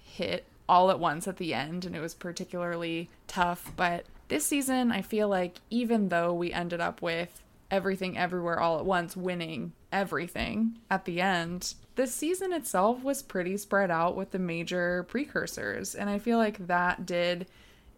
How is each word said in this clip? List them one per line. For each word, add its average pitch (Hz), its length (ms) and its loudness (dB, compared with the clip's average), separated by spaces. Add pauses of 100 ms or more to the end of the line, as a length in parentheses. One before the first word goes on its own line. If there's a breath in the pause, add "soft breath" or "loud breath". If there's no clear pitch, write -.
hit - 420 -4 (240)
all 180 220 10
at 151 80 2
once 170 300 0
at 190 80 -6
the 165 180 -2
end, 156 300 -4
and 175 100 -6
it - 60 -6
was 165 140 -6
particularly 170 960 -6 (180)
tough. 175 500 -2
But 175 300 0 (220)
this 294 180 0
season, 262 460 2
I 190 100 0
feel 214 260 0
like 180 280 0 (140)
even 226 380 2
though 170 240 2
we 175 200 -2
ended 170 280 -2
up 170 220 -4
with 170 400 -4 (280)
Everything 190 460 0
Everywhere 170 440 0
All 165 180 4
at 151 80 -4
Once 175 300 2
winning 175 560 -4 (200)
everything 196 840 -2 (120)
at 190 140 0
the 170 160 -2
end, 180 540 0 (220)
the 262 100 2
season 359 460 -2
itself 247 500 2
was 277 200 -2
pretty 185 360 -2
spread 196 320 2
out 165 260 2
with 190 140 -4
the 190 80 -4
major 175 640 0
precursors. 185 920 -4
And 202 120 -4
I 202 100 0
feel 233 200 2
like 214 300 0
that 180 360 2
did 175 420 0 (520 soft breath)